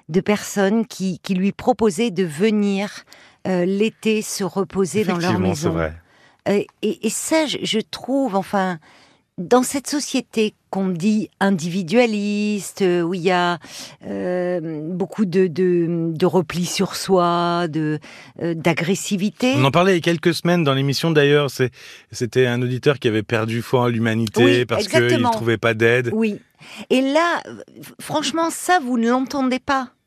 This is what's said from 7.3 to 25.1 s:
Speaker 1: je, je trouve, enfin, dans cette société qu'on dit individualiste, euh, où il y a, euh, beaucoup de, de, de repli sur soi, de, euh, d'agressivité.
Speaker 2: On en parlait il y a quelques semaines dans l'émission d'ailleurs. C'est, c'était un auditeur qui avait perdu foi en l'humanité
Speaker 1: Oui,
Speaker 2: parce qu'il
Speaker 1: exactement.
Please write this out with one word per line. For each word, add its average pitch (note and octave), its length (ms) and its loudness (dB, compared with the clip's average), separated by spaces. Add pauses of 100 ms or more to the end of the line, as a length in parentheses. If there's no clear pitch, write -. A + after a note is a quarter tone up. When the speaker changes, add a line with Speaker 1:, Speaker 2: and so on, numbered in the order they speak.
Speaker 1:
je, B3+ 180 -4
je G3+ 160 -2
trouve, B3+ 580 -2
enfin, F#3 420 -2 (580)
dans G#3 260 2
cette C4+ 240 -4
société A#3 680 -2 (160)
qu'on F#3+ 180 -2
dit F#3+ 400 0 (120)
individualiste, G3+ 1400 0
euh, F3 220 2
où E3 120 -2
il F#3 60 -4
y F3 100 2
a, F3 280 2 (480)
euh, F3+ 760 -4
beaucoup F3+ 440 -4
de, F#3+ 200 2
de, E3+ 680 0
de D#3 120 2
repli F3 380 0
sur - 320 -4
soi, F3 720 2
de, D3+ 300 -2 (440)
euh, E3+ 120 -2
d'agressivité. F3+ 1000 0
Speaker 2:
On B2+ 80 4
en C#3 60 4
parlait F3 220 4
il F3+ 40 4
y - 20 2
a - 20 -4
quelques E3+ 340 0
semaines E3+ 300 2
dans C#3 100 4
l'émission C#3 360 0
d'ailleurs. D3 400 4
C'est, B2 200 0 (400)
c'était B2 360 0
un A#2+ 160 0
auditeur B2+ 360 0
qui B2 100 0
avait A2 140 2
perdu A2+ 400 -2
foi B2 200 2
en B2 60 2
l'humanité A2+ 560 0
Speaker 1:
Oui, B2 200 4
Speaker 2:
parce A#2+ 240 -2
qu'il D#4 140 2
Speaker 1:
exactement. A#2+ 280 2